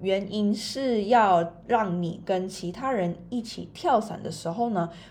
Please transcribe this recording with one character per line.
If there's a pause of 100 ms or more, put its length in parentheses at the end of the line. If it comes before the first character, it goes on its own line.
原
因
是
要 (140)
让
你
跟
其
他
人 (140)
一
起
跳
伞
的
时
候
呢， (220)